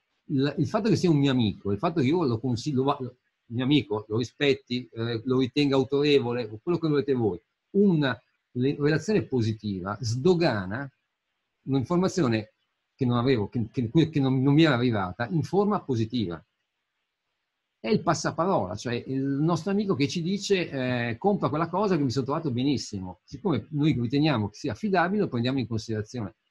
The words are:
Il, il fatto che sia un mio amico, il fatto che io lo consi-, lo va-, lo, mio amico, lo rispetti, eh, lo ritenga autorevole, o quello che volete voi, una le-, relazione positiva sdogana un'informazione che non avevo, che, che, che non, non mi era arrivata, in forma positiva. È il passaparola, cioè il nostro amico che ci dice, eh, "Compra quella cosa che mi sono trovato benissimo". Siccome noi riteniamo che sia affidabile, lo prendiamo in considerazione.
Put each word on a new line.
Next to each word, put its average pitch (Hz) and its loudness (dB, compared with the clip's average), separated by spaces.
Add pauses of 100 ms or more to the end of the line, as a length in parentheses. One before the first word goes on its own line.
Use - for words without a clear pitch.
(260)
Il, 143 0
il 147 0
fatto 214 -2
che 196 6
sia 170 2
un 151 4
mio 139 4
amico, 104 0
il 101 -2
fatto 165 -2
che 127 2
io 170 2
lo 113 0
consi-, 123 -2
lo 131 0
va-, 139 0
lo, 123 -10 (300)
mio 120 -4
amico, 123 2
lo 107 -2
rispetti, 127 -2
eh, 113 -6
lo 127 0
ritenga 135 0
autorevole, 131 2
o 110 -12
quello 175 -2
che 165 -2
volete 143 2
voi, 107 0 (300)
una 170 2 (360)
le-, 127 0
relazione 151 2
positiva 107 -2
sdogana 127 0 (760)
un'informazione 135 0 (420)
che - -2
non 123 2
avevo, 120 2
che, 117 -4
che, 120 -4
che 156 2
non, 131 2
non 139 4
mi 156 6
era 151 6
arrivata, 117 0
in 156 0
forma 196 0
positiva. 113 -4 (1400)
È 220 -8
il 214 4
passaparola, 160 0
cioè 120 -4
il 131 -4
nostro 156 0
amico 196 0
che 139 2
ci 175 -4
dice, 190 -2 (400)
eh, 110 -4
"Compra 190 0
quella 156 -2
cosa 185 0
che 147 0
mi 135 0
sono 131 -2
trovato 156 -4
benissimo". 113 -4
Siccome - -4
noi 151 0
riteniamo 120 0
che - -12
sia 139 -6
affidabile, 185 0
lo 175 0
prendiamo 127 -2
in 113 -4
considerazione. 107 -6 (160)